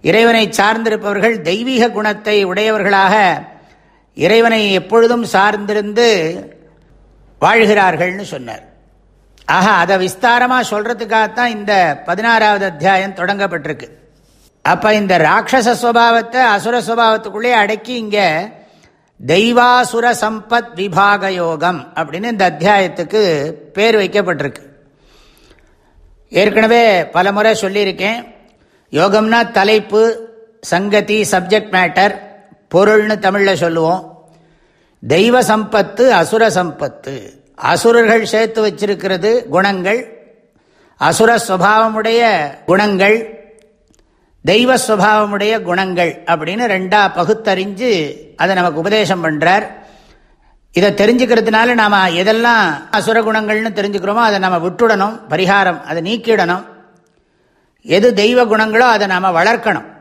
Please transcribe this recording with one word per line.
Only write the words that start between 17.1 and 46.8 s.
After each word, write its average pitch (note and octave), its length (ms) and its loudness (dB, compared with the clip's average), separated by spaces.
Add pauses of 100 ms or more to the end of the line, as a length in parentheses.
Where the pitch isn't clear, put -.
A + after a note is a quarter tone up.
அடக்கி G#3+ 440 -2
இங்க G3+ 560 -2 (760)
தெய்வாசுர A#3+ 960 2
சம்பத் A3 540 -4
விபாக G3 540 0
யோகம் E3+ 680 -4
அப்படின்னு E3 300 -6
இந்த G3 260 0
அத்தியாயத்துக்கு F3 1000 0
பேர் A3 460 -2
வைக்கப்பட்டிருக்கு. F3 680 -2 (1700)
ஏற்கனவே G#3+ 800 2
பல G3 260 0
முறை G#3+ 280 0
சொல்லியிருக்கேன், G3+ 760 -4 (560)
யோகம்னா G#3+ 600 2
தலைப்பு, G#3+ 760 0 (320)
சங்கதி, G#3 640 -2
சப்ஜெக்ட் G3 480 -2
மேட்டர். F#3 540 0 (500)
பொருள்னு G#3+ 420 4
தமிழ்ல G3 380 0
சொல்லுவோம். E3 760 -4 (800)
தெய்வ A3+ 340 4
சம்பத்து, A3 680 0
அசுர G#3+ 400 2
சம்பத்து. C#3+ 840 -6 (240)
அசுரர்கள் A3+ 720 2
சேர்த்து A3 420 -2
வச்சிருக்கிறது G3 840 -2
குணங்கள், F#3+ 840 -2 (640)
அசுர A3 400 2
சுபாவமுடைய G#3+ 1120 0 (140)
குணங்கள், G#3 720 0 (1120)
தெய்வ A#3+ 300 2
சுபாவமுடைய G#3+ 880 0
குணங்கள் F3 600 -2
அப்படின்னு E3+ 420 -2
ரெண்டா F#3+ 500 0